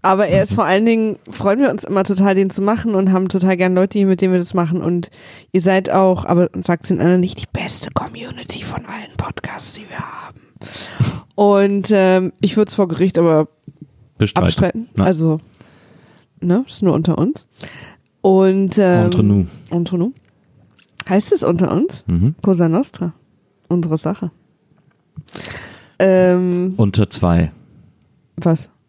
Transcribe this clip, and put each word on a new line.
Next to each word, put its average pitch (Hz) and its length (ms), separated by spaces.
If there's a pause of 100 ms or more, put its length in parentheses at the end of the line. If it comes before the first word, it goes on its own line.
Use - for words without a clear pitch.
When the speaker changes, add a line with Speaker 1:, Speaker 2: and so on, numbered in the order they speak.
Speaker 1:
Aber 190 260
er 190 160
ist 208 80
Speaker 2:
Mhm. - 20
Speaker 1:
vor 220 120
allen 196 200
Dingen, 220 300 (120)
freuen 202 300
wir 269 120
uns - 120
immer 196 220
total, 196 320
den 190 140
zu 190 120
machen 220 320
und 190 160
haben 185 180
total 185 280
gern 185 180
Leute 190 240
hier, 196 80
mit 185 140
denen 185 120
wir 180 60
das 175 160
machen. 175 260
Und 175 300 (400)
ihr 190 100
seid 190 300
auch, 185 340
aber 175 240 (160)
sagt's - 240
den 185 120
anderen 180 200
nicht, 185 220
die - 100
beste - 380
Community - 720
von - 240
allen - 300
Podcasts, - 560
die - 180
wir - 80
haben. - 420 (920)
Und, 202 580
ähm, 185 480
ich 196 160
würd's 214 180
vor 196 140
Gericht 170 300
aber 160 300 (680)
Speaker 2:
Bestreiten. 139 300
Speaker 1:
abstreiten. 208 500
Speaker 2:
Ja. 98 80
Speaker 1:
Also, 160 360 (1000)
ne, 175 280
ist - 140
nur 175 120
unter 160 240
uns. 233 280 (760)
Und, 190 560
ähm, 175 280
Speaker 2:
Entre 180 180
nous. 202 220 (240)
Speaker 1:
Entre 175 280
nous. 208 140 (960)
Heißt 196 240
es 359 100
unter 175 300
uns? 277 340
Speaker 2:
Mhm. 92 360
Speaker 1:
Cosa 175 260
Nostra. 170 440 (560)
Unsere 165 300
Sache. 175 320 (1700)
Ähm, 185 760
Speaker 2:
Unter - 340
zwei. 85 420 (840)
Speaker 1:
Was? 165 340 (180)